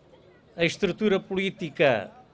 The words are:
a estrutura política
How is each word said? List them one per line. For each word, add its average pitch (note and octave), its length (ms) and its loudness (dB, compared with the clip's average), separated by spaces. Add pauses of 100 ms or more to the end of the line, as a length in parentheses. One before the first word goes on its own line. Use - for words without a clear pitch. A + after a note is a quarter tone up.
(580)
a E3+ 80 0
estrutura F#3+ 540 0
política E3 920 -2 (220)